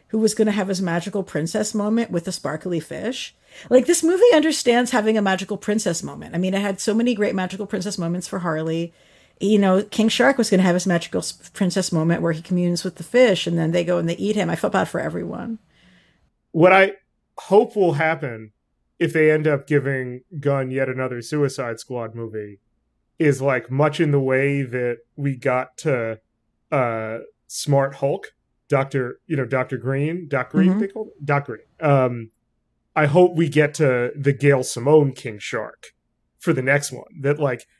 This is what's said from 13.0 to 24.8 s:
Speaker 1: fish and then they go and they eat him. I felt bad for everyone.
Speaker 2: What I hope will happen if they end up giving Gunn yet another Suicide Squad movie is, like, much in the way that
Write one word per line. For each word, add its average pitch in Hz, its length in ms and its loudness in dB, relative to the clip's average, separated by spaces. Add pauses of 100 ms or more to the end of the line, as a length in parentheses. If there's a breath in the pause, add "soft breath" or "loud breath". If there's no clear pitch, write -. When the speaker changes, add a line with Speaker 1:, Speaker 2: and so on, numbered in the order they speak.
Speaker 1:
fish 240 420 2
and 170 100 -2
then 165 160 0
they 175 120 0
go 175 160 0
and 170 100 -2
they 175 60 -4
eat 202 200 -2
him. 180 140 -2
I 165 60 -2
felt 185 180 -4
bad 185 140 0
for - 120 -6
everyone. 170 600 -8 (920 soft breath)
Speaker 2:
What 175 220 6
I 196 200 6 (460)
hope 220 360 2
will 180 180 2
happen 139 580 -4 (480)
if 156 140 0
they 156 160 6
end 156 180 2
up 143 200 0
giving 131 540 -2 (180)
Gunn 139 320 -2
yet 131 180 -2
another 127 320 -6
Suicide 135 580 -4
Squad 117 360 -10
movie 107 440 -10 (600)
is, 143 220 2
like, 131 280 -2
much 147 300 0
in 151 120 2
the 143 80 2
way 135 440 0
that 120 340 -4 (180)